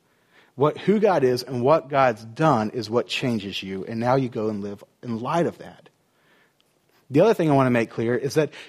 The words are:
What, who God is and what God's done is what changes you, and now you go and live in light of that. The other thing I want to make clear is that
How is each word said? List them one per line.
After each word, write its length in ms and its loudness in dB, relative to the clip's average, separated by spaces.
What, 220 0
who 220 0
God 240 4
is 200 0
and 180 -6
what 280 2
God's 340 2
done 480 0
is 180 -8
what 180 0
changes 540 -4
you, 240 -10
and 140 -8
now 160 2
you 140 0
go 200 -4
and 120 -6
live 220 -12
in 160 -6
light 260 -2
of 140 -6
that. 300 -20
The 100 4
other 140 4
thing 160 2
I 20 6
want 140 4
to 40 2
make 200 0
clear 240 -2
is 180 -4
that 180 0